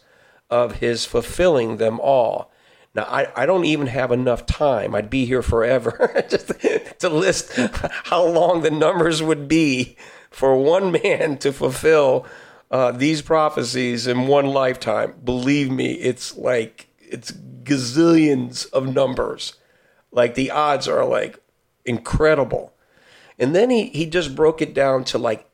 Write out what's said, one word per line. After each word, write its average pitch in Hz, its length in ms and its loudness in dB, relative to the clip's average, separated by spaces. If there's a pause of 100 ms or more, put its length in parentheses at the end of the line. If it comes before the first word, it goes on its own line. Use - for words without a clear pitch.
(480)
of 120 280 0
his 120 300 -2
fulfilling 120 720 0
them 113 200 0
all. 127 540 0 (420)
Now, 107 100 -2
I, 131 300 -2
I 131 120 -2
don't 180 180 2
even 151 220 0
have 123 260 -2
enough 123 320 0
time. 113 500 0
I'd 107 140 -4
be 131 160 0
here 123 180 0
forever 117 840 0
<laughs> - 20 -20
just - 240 -2 (480)
to 180 80 0
list 170 500 -2 (460)
how 175 200 2
long 170 380 2
the 156 80 2
numbers 160 520 2
would 147 260 -2
be 143 480 2 (340)
for 135 260 2
one 170 360 2
man 160 460 0
to 143 140 -2
fulfill, 135 720 2 (440)
uh, 123 200 2
these 147 320 0
prophecies 127 840 -2
in 127 200 0
one 139 200 4
lifetime. 127 680 -2 (100)
Believe 131 460 0
me, 127 220 -2
it's - 440 -6
like, 120 520 -4 (100)
it's - 340 -14
gazillions 131 1400 0
of 131 220 -2
numbers. 127 600 -2 (560)
Like, 120 240 2
the 131 160 -2
odds 147 360 0
are, 127 180 0
like, - 380 -4 (440)
incredible. 123 880 -2 (640)
And 135 160 0
then 233 160 4
he, 233 160 2
he 160 200 -4
just 156 300 -4
broke 156 240 2
it 156 140 -4
down 131 300 2
to, - 140 -4
like, 117 360 -4